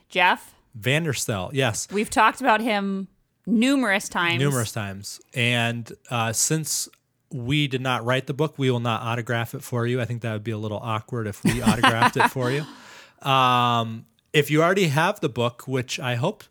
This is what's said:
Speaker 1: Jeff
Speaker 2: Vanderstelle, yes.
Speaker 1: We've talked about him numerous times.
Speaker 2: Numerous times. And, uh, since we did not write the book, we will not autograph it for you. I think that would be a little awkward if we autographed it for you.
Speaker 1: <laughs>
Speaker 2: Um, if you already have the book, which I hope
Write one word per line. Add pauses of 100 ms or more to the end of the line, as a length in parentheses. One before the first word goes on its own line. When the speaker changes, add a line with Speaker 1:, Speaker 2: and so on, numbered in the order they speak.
Speaker 1:
Jeff (180)
Speaker 2:
Vanderstelle,
yes.
Speaker 1:
We've
talked
about
him (380)
numerous
times.
Speaker 2:
Numerous
times. (140)
And, (180)
uh,
since (440)
we
did
not
write
the
book,
we
will
not
autograph
it
for
you.
I
think
that
would
be
a
little
awkward
if
we
autographed
it
for
you.
Speaker 1:
<laughs>
Speaker 2:
Um, (260)
if
you
already
have
the
book,
which
I
hope